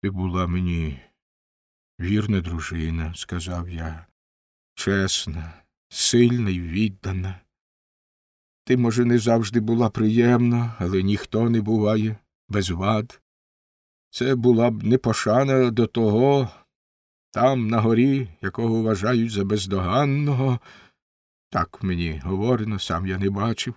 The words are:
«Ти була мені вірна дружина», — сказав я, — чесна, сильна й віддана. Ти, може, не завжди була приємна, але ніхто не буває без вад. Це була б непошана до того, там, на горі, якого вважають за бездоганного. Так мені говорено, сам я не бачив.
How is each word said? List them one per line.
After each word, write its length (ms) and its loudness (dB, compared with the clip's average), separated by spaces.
«Ти 80 -4
була 360 -2
мені 540 -2
вірна 400 0
дружина», — 760 -6
сказав 520 -8
я, — 380 -10
чесна, 880 -4
сильна 640 2
й 100 -4
віддана. 800 -4
Ти, 120 2
може, 280 2
не 140 4
завжди 420 2
була 300 0
приємна, 880 2
але 240 0
ніхто 480 0
не 100 2
буває 560 0
без 220 -2
вад. 500 -2
Це 240 0
була 360 4
б 120 -6
непошана 880 2
до 160 2
того, 640 2
там, 380 0
на 120 2
горі, 480 2
якого 420 -2
вважають 480 0
за 140 -2
бездоганного. 1160 0
Так 320 -6
мені 420 -4
говорено, 540 -2
сам 280 -6
я 120 -4
не 120 0
бачив. 460 -4